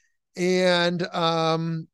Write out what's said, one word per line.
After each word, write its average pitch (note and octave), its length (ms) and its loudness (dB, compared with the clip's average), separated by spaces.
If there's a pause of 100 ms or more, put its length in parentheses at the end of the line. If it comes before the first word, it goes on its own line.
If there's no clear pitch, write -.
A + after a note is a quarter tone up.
(360)
And, F3+ 680 2 (100)
um, E3 800 0